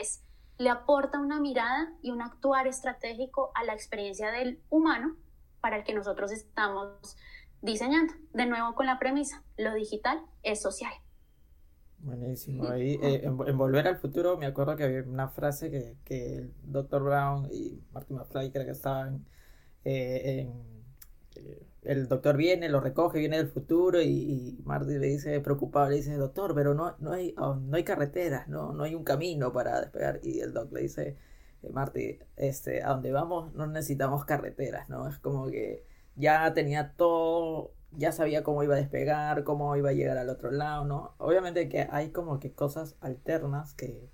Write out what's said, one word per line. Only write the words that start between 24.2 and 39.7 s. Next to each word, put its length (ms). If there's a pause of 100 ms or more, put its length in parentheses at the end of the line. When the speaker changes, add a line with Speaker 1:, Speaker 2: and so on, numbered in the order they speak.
Speaker 2:
Marty 340
le 80
dice, 340
preocupado, 500
le 60
dice, 200
"Doctor, 400
pero 180
no, 240
no 140
hay, 260
oh, 160
no 220
hay 80
carreteras, 640
no, 240
no 100
hay 140
un 80
camino 480
para 280
despegar". 440
Y 160
el 120
doc 200
le 100
dice, 340 (460)
eh, 80
Marty, 480 (180)
este, 460
a 60
donde 240
vamos 420
no 120
necesitamos 580
carreteras, 640
¿no? 200
Es 100
como 280
que 380 (300)
ya 400
tenía 420
todo, 760 (200)
ya 200
sabía 300
cómo 200
iba 120
a 40
despegar, 680
cómo 320